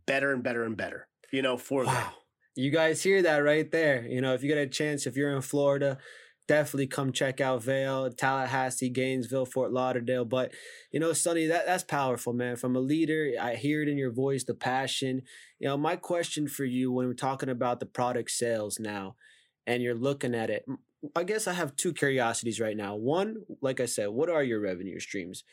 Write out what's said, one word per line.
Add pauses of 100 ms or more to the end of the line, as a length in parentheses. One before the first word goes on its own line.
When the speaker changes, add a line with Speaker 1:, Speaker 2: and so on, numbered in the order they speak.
Speaker 1:
better
and
better
and
better, (240)
you
know,
for
them.
Speaker 2:
Wow. (420)
You
guys
hear
that
right
there.
You
know,
if
you
get
a
chance,
if
you're
in
Florida, (480)
definitely
come
check
out
Vail,
Tallahassee,
Gainesville,
Fort
Lauderdale.
But, (400)
you
know,
Sonny,
that,
that's
powerful,
man.
From
a
leader,
I
hear
it
in
your
voice,
the
passion. (360)
You
know,
my
question
for
you
when
we're
talking
about
the
product
sales
now (500)
and
you're
looking
at
it,
m-, (380)
I
guess
I
have
two
curiosities
right
now.
One, (260)
like
I
said,
what
are
your
revenue
streams? (100)